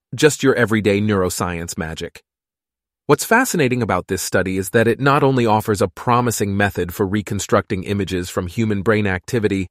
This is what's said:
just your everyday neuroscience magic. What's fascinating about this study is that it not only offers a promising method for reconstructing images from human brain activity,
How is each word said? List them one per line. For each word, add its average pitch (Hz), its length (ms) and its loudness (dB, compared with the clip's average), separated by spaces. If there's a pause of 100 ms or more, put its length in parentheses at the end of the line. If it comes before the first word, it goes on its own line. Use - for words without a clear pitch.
(140)
just 147 280 2
your 135 120 6
everyday 104 480 2
neuroscience 90 760 -2
magic. 80 460 -8 (840)
What's - 180 2
fascinating 160 580 2
about 95 240 0
this 92 160 -4
study 95 340 -2
is 95 140 -4
that 113 160 4
it 113 140 0
not 143 240 2
only 131 200 2
offers 107 380 2
a 98 60 2
promising 117 680 0
method 95 380 -2
for 104 100 -2
reconstructing 98 800 -2
images 92 480 -4
from 95 160 -4
human 104 360 -2
brain 107 260 2
activity, 98 640 -2